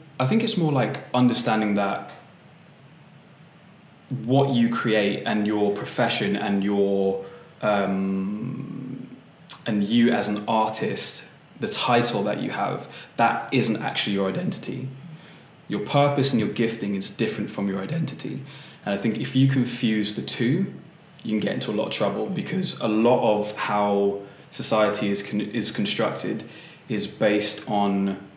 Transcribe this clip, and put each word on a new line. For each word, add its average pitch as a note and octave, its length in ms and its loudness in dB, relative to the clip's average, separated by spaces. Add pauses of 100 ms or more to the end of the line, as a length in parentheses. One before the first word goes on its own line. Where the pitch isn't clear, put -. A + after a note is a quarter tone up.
(180)
I B2+ 100 2
think A3+ 180 4
it's A3+ 100 0
more D#3+ 160 2
like A#2 320 0 (100)
understanding A2 600 4
that G2 360 -2 (2250)
what C3+ 280 6
you A#2 160 6
create G#2+ 560 2
and G#2+ 220 0
your G#2 240 2
profession G2+ 640 0
and G2+ 280 0
your, G2 600 2 (360)
um, G2 1500 -2 (580)
and G#2 180 0
you A#2 280 4
as G#2 160 0
an G2+ 200 -4
artist, - 760 -2 (360)
the A2 80 -2
title A#2 560 2
that G2+ 180 -2
you - 100 -4
have, F#2 360 -4 (300)
that - 360 0
isn't A2+ 280 2
actually A2 320 -2
your G2 160 0
identity. - 580 -4 (800)
Your C#3+ 120 -2
purpose C#3+ 520 2
and A2+ 80 2
your G#2 100 2
gifting G#2+ 460 -2
is F#2+ 140 -6
different G#2+ 400 -4
from G2+ 180 -4
your G2 120 -4
identity. - 640 -6 (440)
And G2+ 80 -2
I G2 40 0
think A2 200 -2
if - 180 -4
you C3+ 120 6
confuse A2+ 680 0
the G#2+ 80 -6
two, C#3+ 520 0 (500)
you A2+ 80 -6
can G#2+ 80 2
get F#2+ 140 -2
into A#2+ 180 -4
a - 20 -2
lot G#2 140 -2
of - 60 -6
trouble, G#2+ 340 0
because - 540 -4
a A#2+ 60 0
lot A2+ 360 4 (160)
of G#2 160 -4
how G2+ 640 2 (320)
society G#2+ 580 2
is G2 140 -2
con-, - 180 -2
is - 300 -4
constructed - 720 -2 (460)
is G2+ 180 -2
based - 600 0
on, G2 520 0 (160)